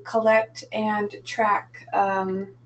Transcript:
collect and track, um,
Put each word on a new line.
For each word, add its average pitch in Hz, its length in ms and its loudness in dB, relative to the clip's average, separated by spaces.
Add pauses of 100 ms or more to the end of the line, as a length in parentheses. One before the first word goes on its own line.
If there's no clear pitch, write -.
collect 220 720 2
and 208 500 -2
track, - 720 -2
um, 190 560 0 (160)